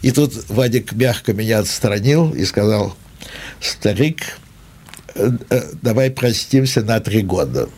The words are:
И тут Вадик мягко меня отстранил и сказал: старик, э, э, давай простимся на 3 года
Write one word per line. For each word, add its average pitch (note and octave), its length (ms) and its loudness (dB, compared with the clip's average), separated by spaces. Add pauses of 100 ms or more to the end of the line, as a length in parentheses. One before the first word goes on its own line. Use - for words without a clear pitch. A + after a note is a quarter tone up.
И C3 100 4
тут B2+ 360 0
Вадик A#2+ 440 0
мягко A#2 400 0
меня A2 260 0
отстранил A#2 720 2
и E2 120 -2
сказал: G#2 520 0 (640)
старик, - 760 -2 (760)
э, G#2 160 2 (200)
э, B2 120 2 (200)
давай B2 280 2
простимся C3 720 0
на A2 180 0
3 G#2+ 220 0
года F2+ 560 -2